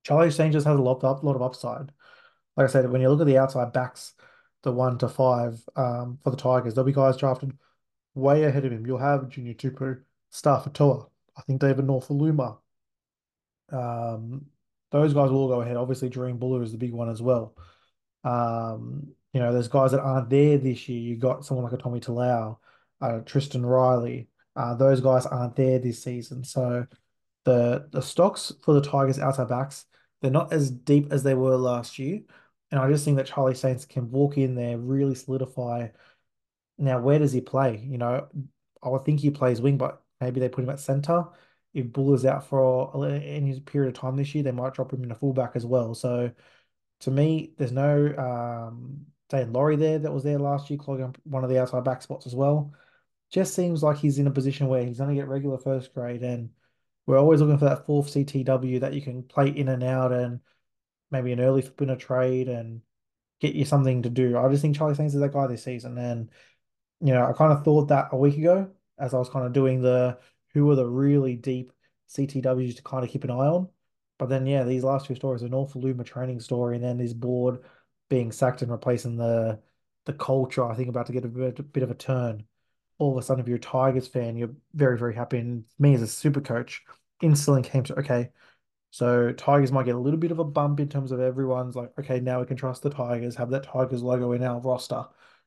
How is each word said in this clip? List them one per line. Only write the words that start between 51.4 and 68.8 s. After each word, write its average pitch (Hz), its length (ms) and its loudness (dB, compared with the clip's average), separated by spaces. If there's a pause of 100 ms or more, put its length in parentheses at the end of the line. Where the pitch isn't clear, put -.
of 127 60 -2
the 127 100 4
outside 127 240 -2
back 127 160 -2
spots - 260 -14
as 123 80 -10
well. 147 380 2 (580)
Just 185 240 0
seems 175 280 0
like 151 160 2
he's 143 200 2
in 143 100 2
a - 20 4
position 135 380 0
where 127 160 2
he's 123 140 -6
gonna 139 160 -2
get 139 140 -4
regular 135 300 -4
first 131 340 -4
grade, 120 300 -8
and 120 280 -6 (560)
we're 135 120 6
always 151 220 8
looking 147 180 6
for 147 80 4
that 139 200 0
fourth 143 220 0
C 143 160 0
T 135 200 -4
W 127 360 0
that 139 140 -4
you 143 80 -6
can 127 220 -10
play 139 240 2
in 143 200 -2
and 127 140 -2
out 127 300 0
and 123 280 -2 (720)
maybe 123 220 -2
an 120 80 -2
early 131 200 4
flip 139 220 -8
in 135 80 0
a 127 60 -2
trade 127 520 0
and 113 340 -8 (580)
get 151 140 -2
you 147 100 0
something 131 380 2
to 120 80 -4
do. 123 280 0
I 127 100 2
just 143 140 2
think 147 140 2
Charlie 151 180 0
Staines 151 200 -2
is 143 60 0
that 139 120 0
guy 139 160 0
this 120 160 -8
season. 123 340 -10
And, 117 320 -6 (720)
you 143 120 4
know, 123 140 6
I 131 60 0
kinda 147 320 4
thought 151 240 4
that 139 240 2
a 139 40 -2
week 143 220 4
ago 185 320 4 (280)